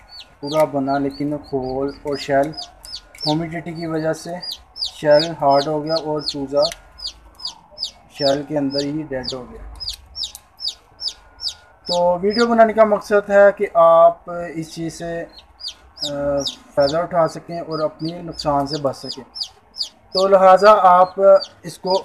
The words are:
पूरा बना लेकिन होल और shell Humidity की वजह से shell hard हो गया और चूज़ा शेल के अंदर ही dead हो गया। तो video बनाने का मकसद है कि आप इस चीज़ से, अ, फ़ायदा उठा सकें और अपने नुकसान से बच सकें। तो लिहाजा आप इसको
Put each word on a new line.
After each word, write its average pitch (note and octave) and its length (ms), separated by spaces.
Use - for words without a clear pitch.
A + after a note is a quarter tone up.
पूरा D3+ 260
बना C3+ 320
लेकिन C#3 340
होल C3+ 500
और C#3+ 100
shell C#3+ 360
Humidity E3 540
की E3 140
वजह D#3+ 280
से F3 240
shell D3+ 500
hard C#3 260
हो D#3 140
गया D#3 220
और D3+ 200
चूज़ा C#3+ 400
शेल C#3+ 320
के D3+ 120
अंदर C#3+ 280
ही D3+ 180
dead C3 300
हो B2+ 100
गया। A2+ 180
तो F3 300
video G#3 300
बनाने A3+ 260
का A3 140
मकसद G3+ 440
है G3+ 200
कि G3 140
आप E3 480
इस D#3+ 180
चीज़ E3 200
से, E3+ 220
अ, E3+ 120
फ़ायदा D3 280
उठा E3+ 260
सकें E3 320
और D#3 220
अपने D#3+ 400
नुकसान D3+ 420
से D3 160
बच C3+ 160
सकें। C3 260
तो F#3+ 120
लिहाजा F#3+ 440
आप F#3 260
इसको F#3 400